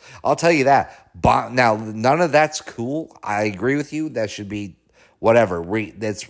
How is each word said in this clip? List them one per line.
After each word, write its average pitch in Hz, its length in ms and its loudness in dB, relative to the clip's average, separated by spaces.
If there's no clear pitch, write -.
I'll 143 120 2
tell 165 160 2
you 143 140 2
that. - 500 2
Bo-, 120 340 0
now, 117 280 2
none 113 440 0
of 160 100 0
that's 151 300 2
cool. 139 600 -8
I 104 220 -2
agree 107 300 -2
with 147 160 -6
you. 156 180 -6
That 113 200 -4
should 104 200 -12
be 101 260 -10
whatever. 107 420 4
Re-, 101 300 -4
that's 104 380 -8